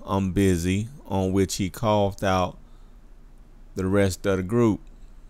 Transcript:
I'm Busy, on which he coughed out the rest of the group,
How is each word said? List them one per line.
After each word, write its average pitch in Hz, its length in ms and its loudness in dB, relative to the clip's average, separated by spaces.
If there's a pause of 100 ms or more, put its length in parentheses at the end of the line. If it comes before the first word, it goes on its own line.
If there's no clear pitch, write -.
I'm 98 280 0
Busy, 95 560 2 (180)
on 95 260 -2
which 95 240 0
he 95 140 -4
coughed 104 540 0
out 92 340 0 (1160)
the 92 100 -2
rest 98 400 2
of 95 120 2
the 95 40 -2
group, 110 380 2 (500)